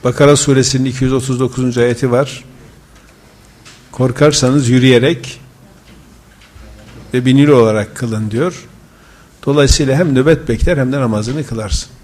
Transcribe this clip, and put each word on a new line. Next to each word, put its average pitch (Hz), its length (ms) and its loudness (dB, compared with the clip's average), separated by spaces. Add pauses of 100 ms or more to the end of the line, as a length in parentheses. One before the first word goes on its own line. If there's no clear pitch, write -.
Bakara 143 320 4
suresinin 131 480 0
iki 131 200 -4
yüz 127 80 -2
otuz 131 280 -4
dokuzuncu 123 400 -4
ayeti 120 300 0
var. 131 340 -2 (1500)
"Korkarsanız 131 760 0
yürüyerek 127 720 2 (1700)
ve 127 100 -2
binili 139 280 4
olarak 110 440 2
kılın." 110 340 -6
diyor. 156 380 -6 (760)
Dolayısıyla 143 500 0
hem 160 180 0
nöbet 143 340 2
bekler 135 280 0
hem 131 160 -2
de 139 80 -4
namazını 117 460 -4
kılarsın. 107 420 -8 (160)